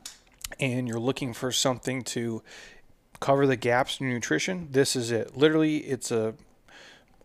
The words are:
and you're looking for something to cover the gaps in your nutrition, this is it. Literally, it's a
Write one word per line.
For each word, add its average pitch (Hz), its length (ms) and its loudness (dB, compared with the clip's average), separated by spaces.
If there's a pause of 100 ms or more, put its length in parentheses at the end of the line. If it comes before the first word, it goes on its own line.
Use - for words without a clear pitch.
(580)
and 127 300 -2
you're 117 100 -4
looking 127 340 -2
for 123 200 -4
something 127 500 0
to 117 400 -4 (800)
cover 139 260 6
the 135 80 4
gaps 123 460 0
in 139 60 -4
your 123 100 -2
nutrition, 160 560 -2
this 135 240 4
is 117 160 -2
it. 113 240 -2
Literally, 156 400 4
it's 135 340 -6
a 110 240 0 (920)